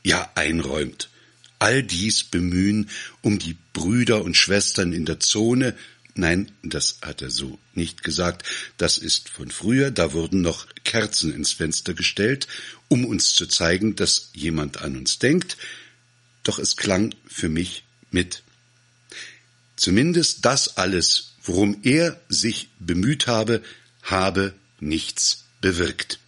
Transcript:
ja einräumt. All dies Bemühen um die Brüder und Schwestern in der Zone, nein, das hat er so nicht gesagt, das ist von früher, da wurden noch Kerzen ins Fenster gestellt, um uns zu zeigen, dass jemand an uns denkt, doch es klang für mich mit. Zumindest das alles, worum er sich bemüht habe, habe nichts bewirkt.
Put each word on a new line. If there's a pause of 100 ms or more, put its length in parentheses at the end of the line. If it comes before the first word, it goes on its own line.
ja
einräumt. (480)
All
dies
Bemühen (320)
um
die (160)
Brüder
und
Schwestern
in
der
Zone, (380)
nein, (120)
das
hat
er
so (160)
nicht
gesagt, (300)
das
ist
von
früher,
da
wurden
noch (180)
Kerzen
ins
Fenster
gestellt, (400)
um
uns
zu
zeigen,
dass
jemand
an
uns
denkt, (840)
doch
es
klang (140)
für
mich (260)
mit. (1300)
Zumindest
das
alles,
worum
er
sich (120)
bemüht
habe, (400)
habe (280)
nichts (160)
bewirkt.